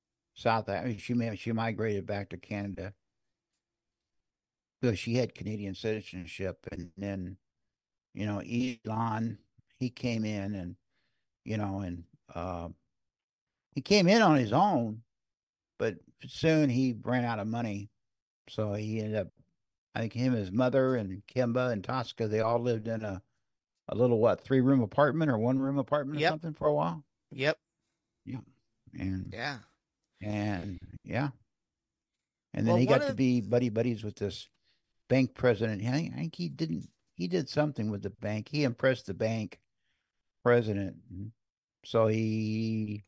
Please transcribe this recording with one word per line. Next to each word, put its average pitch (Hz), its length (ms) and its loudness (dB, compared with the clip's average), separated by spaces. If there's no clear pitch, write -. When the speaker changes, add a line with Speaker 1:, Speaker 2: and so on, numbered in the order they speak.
Speaker 1:
South 110 360 0
Af-, 95 140 -4
I - 20 -6
mean, 113 100 -4
she 101 160 -8
ma-, 113 220 -2
she 117 180 -6
migrated 110 540 -2
back 101 240 -6
to 95 80 -10
Canada 101 560 -8
because 113 180 2
she 117 180 -2
had 123 180 0
Canadian 101 400 -8
citizenship. 95 960 -8
And 87 240 -10
then, 95 400 -8
you 104 100 -6
know, 104 140 -4
Elon, 113 960 -4
he 123 120 -4
came 117 340 -2
in 104 300 -4
and, 90 220 -8
you 110 140 -4
know, 101 220 -4
and, 87 240 -8
uh, 85 340 -6
he 139 80 -4
came 196 260 6
in 226 140 8
on 165 140 8
his 113 160 2
own, 120 500 2
but 113 160 0
soon 156 440 2
he 127 320 2
ran 120 220 0
out 117 160 -2
of 104 80 -4
money. 107 400 -4
So 107 260 -2
he 107 260 -4
ended 107 160 -4
up, 95 120 -2
I 113 60 -2
think 113 120 -2
him, 127 220 2
his 98 180 -2
mother, 127 420 4
and 101 320 -4
Kemba 127 460 0
and 104 100 -2
Tosca, 117 460 -4
they 107 120 2
all 117 200 2
lived 113 260 0
in 113 160 -4
a, 98 200 -6
a - 80 -6
little, 117 240 4
what, 107 220 4
three-room 131 400 6
apartment 147 480 4
or 113 80 2
one-room 135 400 0
apartment 143 400 -2
or - 20 -2
Speaker 2:
Yep. 160 100 4
Speaker 1:
something 156 240 -4
for 151 140 0
a 151 60 4
while. 156 280 -2
Speaker 2:
Yep. 135 260 0
Speaker 1:
Yeah. 123 120 -10
And, 95 360 -4
Speaker 2:
Yeah. 123 260 -6
Speaker 1:
and, 104 580 -4
yeah. 131 280 -4
And 107 140 0
then 117 80 6
Speaker 2:
Well, 113 60 6
Speaker 1:
he 127 60 6
Speaker 2:
one 139 120 6
Speaker 1:
got 294 80 2
to 277 60 0
Speaker 2:
of 104 40 -8
Speaker 1:
be 127 240 2
buddy-buddies 113 640 0
with 104 120 -8
this - 320 -6
bank 127 260 2
president. 110 480 2
I 120 80 -2
think, 147 240 -2
I 127 40 -8
think 160 160 -6
he 170 160 -6
didn't, 160 400 -6
he 180 120 -4
did 170 220 -2
something 139 420 -2
with 101 120 -6
the 98 80 -8
bank. 107 400 -6
He 147 140 0
impressed 127 420 0
the 95 80 -6
bank 110 440 -4
president. 110 520 2
And 101 220 -10
so 113 220 2
he 110 1000 -2